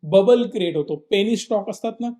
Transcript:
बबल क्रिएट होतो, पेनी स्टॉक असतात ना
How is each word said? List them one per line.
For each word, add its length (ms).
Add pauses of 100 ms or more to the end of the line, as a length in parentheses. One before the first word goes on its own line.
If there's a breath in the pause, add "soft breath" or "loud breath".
बबल 400
क्रिएट 340
होतो, 180
पेनी 400
स्टॉक 340
असतात 300
ना 100 (100)